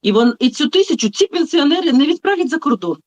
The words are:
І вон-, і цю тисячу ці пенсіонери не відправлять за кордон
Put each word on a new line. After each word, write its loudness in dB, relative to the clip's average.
І 0
вон-, 2
і 2
цю -4
тисячу 0
ці 0
пенсіонери 0
не 4
відправлять -2
за -4
кордон -4